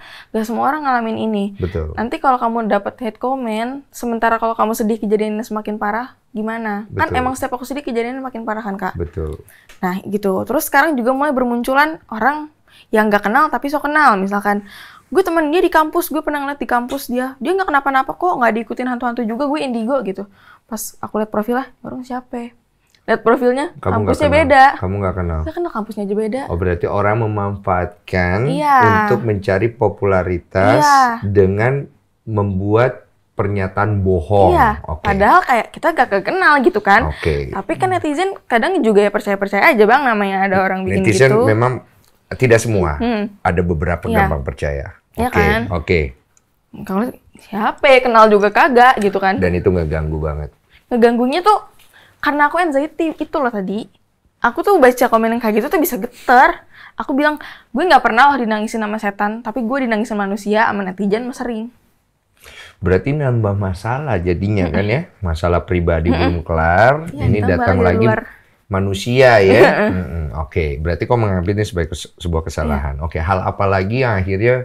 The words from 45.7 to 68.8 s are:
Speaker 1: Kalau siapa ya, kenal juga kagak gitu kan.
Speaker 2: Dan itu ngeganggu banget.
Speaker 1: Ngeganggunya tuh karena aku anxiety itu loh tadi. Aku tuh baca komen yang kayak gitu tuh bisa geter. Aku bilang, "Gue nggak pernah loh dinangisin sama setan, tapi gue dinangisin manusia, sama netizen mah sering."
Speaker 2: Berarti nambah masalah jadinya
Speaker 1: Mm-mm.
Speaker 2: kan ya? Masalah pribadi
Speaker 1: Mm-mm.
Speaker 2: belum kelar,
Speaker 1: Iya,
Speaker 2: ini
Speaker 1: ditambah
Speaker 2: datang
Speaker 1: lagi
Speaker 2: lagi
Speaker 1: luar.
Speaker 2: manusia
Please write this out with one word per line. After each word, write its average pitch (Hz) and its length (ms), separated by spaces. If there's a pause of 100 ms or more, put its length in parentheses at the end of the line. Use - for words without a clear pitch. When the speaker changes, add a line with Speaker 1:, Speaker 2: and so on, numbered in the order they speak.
Speaker 1:
Kalau 202 220 (320)
siapa - 500
ya, 262 140
kenal 226 260
juga 208 220
kagak 247 500
gitu 202 200
kan. 190 180
Speaker 2:
Dan 87 160
itu 87 160
ngeganggu 78 480
banget. 76 340 (380)
Speaker 1:
Ngeganggunya 247 520
tuh 403 280 (480)
karena 294 320
aku 285 80
anxiety 311 560
itu 311 240
loh 269 140
tadi. 196 340 (560)
Aku 240 200
tuh 403 160
baca 254 200 (100)
komen 226 220
yang 233 160
kayak 214 160
gitu 247 80
tuh 392 80
bisa 285 200
geter. 262 680 (300)
Aku - 180
bilang, 294 240 (320)
"Gue 277 160
nggak 302 160
pernah 233 320
loh 269 60
dinangisin 220 420
sama 214 160
setan, 208 440
tapi 240 200
gue 240 240
dinangisin 220 300
manusia, 208 500
sama 202 180
netizen 196 420
mah 247 100
sering." 240 340 (1080)
Speaker 2:
Berarti 92 360
nambah 120 420
masalah 113 640
jadinya 90 500
Speaker 1:
Mm-mm. 76 60
Speaker 2:
kan 95 120
ya? 104 140 (200)
Masalah 87 420
pribadi 85 460
Speaker 1:
Mm-mm. 87 120 (140)
Speaker 2:
belum - 80
kelar, 85 500 (160)
Speaker 1:
Iya, - 140
Speaker 2:
ini 113 160
Speaker 1:
ditambah 98 160
Speaker 2:
datang - 240
Speaker 1:
lagi - 160
Speaker 2:
lagi - 120
Speaker 1:
luar. 220 140 (460)
Speaker 2:
manusia 101 640 (120)